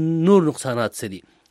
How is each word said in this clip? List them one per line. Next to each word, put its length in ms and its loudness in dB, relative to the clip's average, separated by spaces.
نور 140 6
نقصانات 520 -4
څه 120 -10
دي. 140 -14